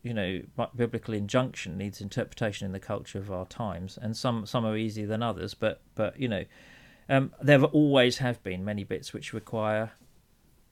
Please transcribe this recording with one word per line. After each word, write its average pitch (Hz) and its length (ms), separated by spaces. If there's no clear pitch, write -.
you 120 120
know, 92 280
bi-, 117 180
biblical 117 400
injunction 101 640
needs 98 220
interpretation 104 640
in 92 60
the 95 80
culture - 400
of 101 120
our 92 140
times, 95 560
and 110 140
some, 117 300
some 113 200
are 110 120
easier 110 300
than 110 140
others, 101 320
but, - 280
but, 107 240
you 131 100
know, 92 160
um, 135 220
there 139 220
always 139 560
have 123 240
been 92 220
many 104 200
bits - 280
which - 200
require, 107 580